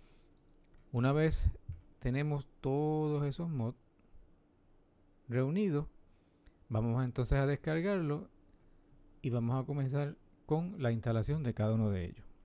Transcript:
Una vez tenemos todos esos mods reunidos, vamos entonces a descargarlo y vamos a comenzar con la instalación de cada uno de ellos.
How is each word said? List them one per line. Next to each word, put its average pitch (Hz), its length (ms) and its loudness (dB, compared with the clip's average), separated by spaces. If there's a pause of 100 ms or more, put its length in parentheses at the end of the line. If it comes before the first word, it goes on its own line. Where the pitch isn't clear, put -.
(920)
Una 131 200 2
vez 156 360 4 (500)
tenemos 139 480 -2 (140)
todos 151 640 0
esos 156 240 -4
mods 120 300 -2 (1500)
reunidos, 147 580 0 (840)
vamos 117 340 0
entonces 127 360 2
a 135 80 4
descargarlo 160 800 -2 (960)
y 139 80 -2
vamos 120 320 0
a - 20 -10
comenzar 143 540 -2 (260)
con 170 380 -2
la 120 100 2
instalación 117 500 0
de 120 120 0
cada 110 200 2
uno 110 140 4
de 92 160 0
ellos. - 220 -10 (180)